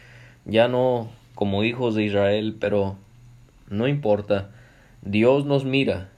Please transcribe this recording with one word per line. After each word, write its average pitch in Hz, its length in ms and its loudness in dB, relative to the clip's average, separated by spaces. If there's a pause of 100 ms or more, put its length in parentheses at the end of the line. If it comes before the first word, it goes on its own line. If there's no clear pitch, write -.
(440)
ya 110 240 4
no 123 400 0 (260)
como 101 300 -2
hijos 120 300 -2
de 107 100 0
Israel, 104 560 0
pero 101 360 -2 (760)
no 110 180 -2
importa, 104 640 0 (520)
Dios 123 440 2
nos 139 180 0
mira 131 540 -2